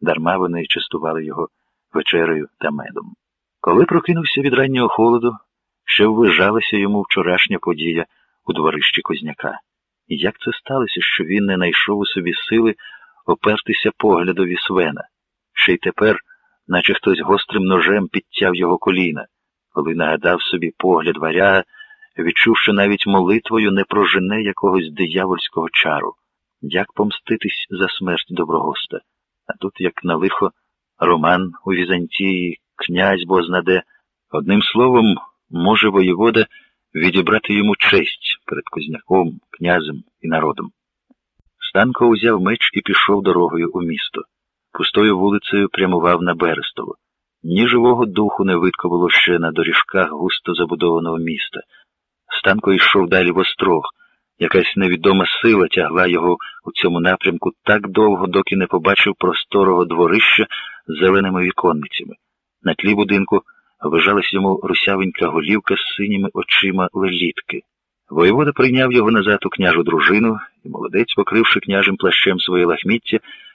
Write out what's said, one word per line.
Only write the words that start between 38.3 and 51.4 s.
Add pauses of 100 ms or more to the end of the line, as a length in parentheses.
перед
Козняком, (120)
князем (180)
і
народом. (1000)
Станко
узяв
меч
і
пішов
дорогою
у
місто. (520)
Пустою
вулицею
прямував
на
Берестово. (480)
Ні
живого
духу
не
видко
було
ще
на
доріжках
густо
забудованого
міста. (800)